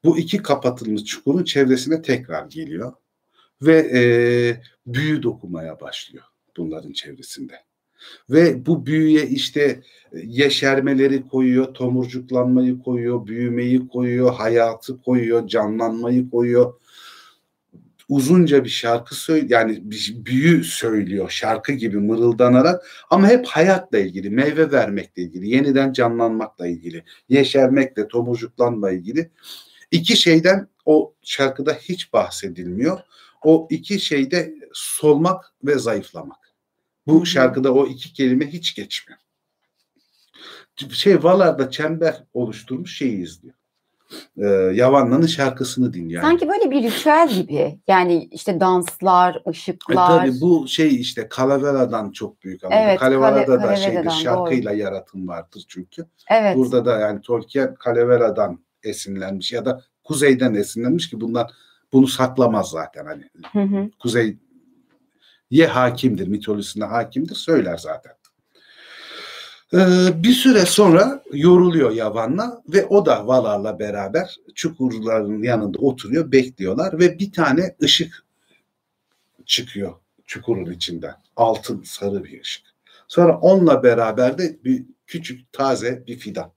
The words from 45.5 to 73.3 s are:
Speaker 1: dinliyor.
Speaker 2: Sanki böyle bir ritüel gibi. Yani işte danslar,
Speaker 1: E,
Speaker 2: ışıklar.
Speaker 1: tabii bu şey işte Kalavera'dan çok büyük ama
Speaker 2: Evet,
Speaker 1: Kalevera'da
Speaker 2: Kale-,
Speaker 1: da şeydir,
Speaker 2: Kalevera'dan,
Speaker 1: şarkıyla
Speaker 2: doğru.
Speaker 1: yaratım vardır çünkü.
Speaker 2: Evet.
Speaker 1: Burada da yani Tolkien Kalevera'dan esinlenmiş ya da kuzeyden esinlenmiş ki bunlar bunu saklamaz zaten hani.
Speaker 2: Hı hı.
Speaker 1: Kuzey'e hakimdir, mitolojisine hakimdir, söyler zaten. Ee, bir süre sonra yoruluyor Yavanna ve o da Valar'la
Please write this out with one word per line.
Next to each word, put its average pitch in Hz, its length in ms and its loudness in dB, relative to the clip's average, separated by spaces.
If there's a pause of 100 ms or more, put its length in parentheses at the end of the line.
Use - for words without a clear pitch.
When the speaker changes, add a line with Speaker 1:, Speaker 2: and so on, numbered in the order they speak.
Speaker 1:
dinliyor. 85 300 -8
Speaker 2:
Sanki 320 260 2
böyle 392 220 0
bir 269 120 0
ritüel 302 520 2
gibi. 151 440 -2 (100)
Yani 180 440 2
işte 170 280 -4
danslar, 180 760 2
Speaker 1:
E, - 160 -8
Speaker 2:
ışıklar. 175 680 2
Speaker 1:
tabii 131 220 0
bu 160 280 2
şey 143 320 2
işte 117 280 -8
Kalavera'dan 131 840 -2
çok - 320 -14
büyük - 220 -14
ama 185 100 -2
Speaker 2:
Evet, 214 260 2
Speaker 1:
Kalevera'da 135 460 2
Speaker 2:
Kale-, 123 160 2
Speaker 1:
da 104 140 0
şeydir, - 180 -2
Speaker 2:
Kalevera'dan, 165 220 -2
Speaker 1:
şarkıyla 160 540 -2
Speaker 2:
doğru. 104 100 -4
Speaker 1:
yaratım 95 480 -10
vardır 92 400 -16
çünkü. - 380 -16 (240)
Speaker 2:
Evet. 208 260 2
Speaker 1:
Burada 127 280 0
da 117 140 0
yani 107 220 -4
Tolkien 131 540 -4
Kalevera'dan 117 840 0 (220)
esinlenmiş 98 720 -10
ya 117 120 -6
da - 180 -4 (220)
kuzeyden 131 500 2
esinlenmiş 120 560 -4
ki 110 100 -12
bunlar 117 320 -4 (400)
bunu 135 140 6
saklamaz 123 640 0
zaten 78 360 -12
hani. 76 180 -16 (280)
Speaker 2:
Hı 202 80 -2
hı. 196 380 -2
Speaker 1:
Kuzey'e - 1700 -4
hakimdir, 123 640 -2
mitolojisine 104 560 -6
hakimdir, 120 500 -6
söyler 104 420 -2
zaten. - 360 -14 (1600)
Ee, 175 40 6 (440)
bir 233 100 4
süre 254 340 4
sonra 208 560 6 (100)
yoruluyor 165 580 6
Yavanna 113 800 -4
ve 196 180 2
o 202 200 4
da 110 200 2
Valar'la 107 520 0